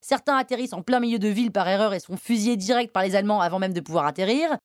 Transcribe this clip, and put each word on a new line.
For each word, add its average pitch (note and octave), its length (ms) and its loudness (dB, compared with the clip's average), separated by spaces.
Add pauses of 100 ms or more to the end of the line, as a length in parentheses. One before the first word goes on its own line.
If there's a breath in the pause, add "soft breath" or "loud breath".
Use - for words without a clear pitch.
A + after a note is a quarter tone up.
Certains C4+ 380 0
atterrissent B3 340 -4
en F#3+ 80 -8
plein B3 200 2
milieu A#3 180 0
de G3+ 100 0
ville G#3+ 240 0
par F#3 160 0
erreur G3+ 240 2
et F3+ 80 -4
sont F#3 160 -10
fusillés A#3 400 0
direct A#3 380 0
par F#3 80 2
les F#3+ 120 0
Allemands G3+ 280 2
avant F3 160 0
même F#3+ 160 -2
de E3+ 60 -2
pouvoir D3+ 260 0
atterrir. A#3+ 580 0